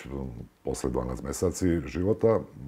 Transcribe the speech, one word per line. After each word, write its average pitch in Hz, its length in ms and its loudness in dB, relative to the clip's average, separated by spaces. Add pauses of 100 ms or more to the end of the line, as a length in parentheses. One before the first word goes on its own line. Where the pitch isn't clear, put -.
(600)
posledné 65 320 -2
dvanásť 62 300 -2
mesiaci 90 440 0 (220)
života, 95 560 2 (220)